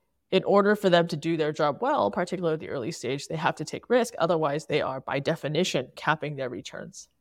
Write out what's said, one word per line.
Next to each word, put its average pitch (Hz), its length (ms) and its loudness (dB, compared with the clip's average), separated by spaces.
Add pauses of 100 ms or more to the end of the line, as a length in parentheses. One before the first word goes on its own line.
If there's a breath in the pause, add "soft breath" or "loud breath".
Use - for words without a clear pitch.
(300)
in 190 140 4
order 202 320 6
for 196 140 2
them 170 180 4
to 165 80 -4
do 165 220 -2
their 151 140 0
job 147 280 0
well, 262 300 2
particularly 180 440 -2
at 156 60 -4
the - 80 -12
early 135 240 -6
stage, 135 360 -6
they 165 80 -4
have 156 180 0
to 160 100 -6
take - 240 -10
risk. 240 300 2
Otherwise, 156 480 0
they 143 160 2
are, 131 180 -4
by 131 180 -2
definition, 151 800 0
capping 151 400 -2
their 131 140 -4
returns. - 580 -12 (120)